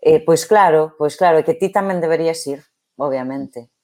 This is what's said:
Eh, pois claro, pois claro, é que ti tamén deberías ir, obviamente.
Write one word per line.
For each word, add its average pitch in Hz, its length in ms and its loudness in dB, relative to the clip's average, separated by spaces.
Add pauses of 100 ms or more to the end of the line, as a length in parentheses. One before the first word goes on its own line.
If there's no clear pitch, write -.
Eh, 156 180 4
pois 160 240 0
claro, 160 540 2
pois 147 160 -4
claro, 165 240 4
é - 80 -2
que 165 80 0
ti 190 160 -4
tamén 196 320 -2
deberías 165 420 -2
ir, 139 140 -8 (400)
obviamente. 135 720 -8 (120)